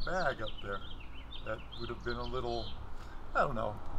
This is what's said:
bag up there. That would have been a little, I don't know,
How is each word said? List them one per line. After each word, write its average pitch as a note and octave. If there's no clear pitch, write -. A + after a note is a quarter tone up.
bag D#3
up G#2+
there. G2
That A2
would A#2+
have A#2
been A#2+
a B2
little, A#2+
I A#3+
don't D3
know, A2